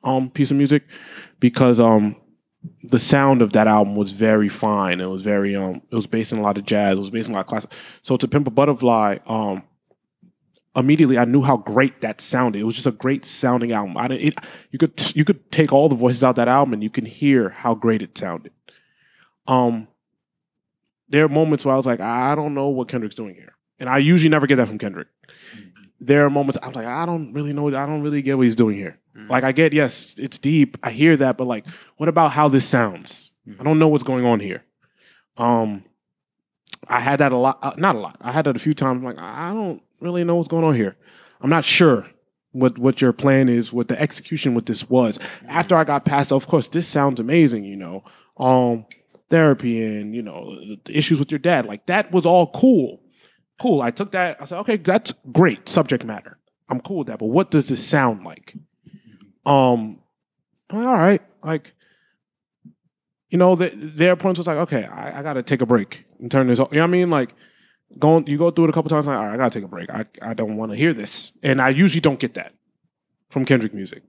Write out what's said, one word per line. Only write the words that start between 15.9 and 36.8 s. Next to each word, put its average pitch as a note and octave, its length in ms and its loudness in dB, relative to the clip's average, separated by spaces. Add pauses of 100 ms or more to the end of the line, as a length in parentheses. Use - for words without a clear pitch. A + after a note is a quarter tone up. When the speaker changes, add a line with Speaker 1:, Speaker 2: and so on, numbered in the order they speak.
Speaker 1:
voices B2 300 2
out B2+ 120 4
that A#2+ 120 0
album C3+ 260 2
and G#2 80 -6
you G#2+ 80 -4
can A2+ 160 -6
hear C3 440 0
how A#2 260 -4
great A2 260 0
it - 160 -12
sounded. E2+ 340 -10 (960)
Um, A#2+ 400 0 (1200)
there C#3+ 160 4
are D#3 40 2
moments D3+ 360 0
where C3+ 100 2
I - 40 2
was C3 80 -2
like, A#2+ 140 -2
"I B2 340 -2
don't D3 200 -4
know C#3 140 -4
what B2+ 200 -4
Kendrick's A2+ 260 -8
doing G2+ 200 -14
here." - 200 -20 (240)
And B2+ 100 -10
I C3 100 2
usually D#3+ 300 6
never D3+ 180 4
get C3+ 100 4
that A#2+ 120 2
from G#2+ 100 -10
Kendrick. F#2 300 -10 (920)
There C#3+ 260 4
are C#3 40 2
moments C#3 320 -2
I'm B2+ 100 -14
like, A#2 140 -10
"I D3 200 -6
don't D#3 260 -6
really D3 220 -6
know. D3 140 -4
I C#3 180 -4
don't D3+ 160 -6
really D3 180 -2
get C3+ 160 -2
what C3 80 4
he's A2+ 120 2
doing A2 200 0
here." F#2 220 -12 (180)
Speaker 2:
Mm. G#2+ 140 -14
Speaker 1:
Like, B2+ 120 2
I C3 100 0
get, D3+ 200 4
yes, - 460 -2
it's C3 180 -8
deep. C#3+ 460 2
I A#2+ 80 -6
hear D3+ 260 4
that, C3 220 0
but, B2+ 80 -4
like, A2+ 180 -6 (320)
what D3+ 140 -2
about D#3+ 200 4
how D3 180 2
this C3+ 200 4
sounds? G#2 640 -4 (160)
Speaker 2:
Mm. G2+ 100 -20
Speaker 1:
I B2+ 60 -16
don't D#3 140 2
know D#3+ 100 6
what's D3+ 160 2
going B2+ 220 -2
on A#2 120 2
here. G2+ 240 -8 (760)
Um, A2+ 440 -2 (1040)